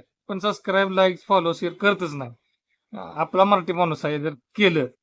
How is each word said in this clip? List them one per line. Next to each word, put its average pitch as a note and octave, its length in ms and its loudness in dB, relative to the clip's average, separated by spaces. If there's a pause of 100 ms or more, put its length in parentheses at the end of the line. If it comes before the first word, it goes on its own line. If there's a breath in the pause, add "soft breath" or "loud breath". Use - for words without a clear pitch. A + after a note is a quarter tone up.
(280)
पण G3 100 -4
सबस्क्राईब, G3 520 -2
लाईक, F#3 260 2 (120)
फॉलो, E3+ 240 2
शेअर E3+ 200 -4
करतच F#3 420 -2
नाही. C3 160 -10 (680)
आपला E3+ 460 0
मराठी F#3 280 2
माणूस E3+ 320 -2
आहे, D3+ 160 -2
जर D#3 100 -4
केलं D#3+ 560 0 (160)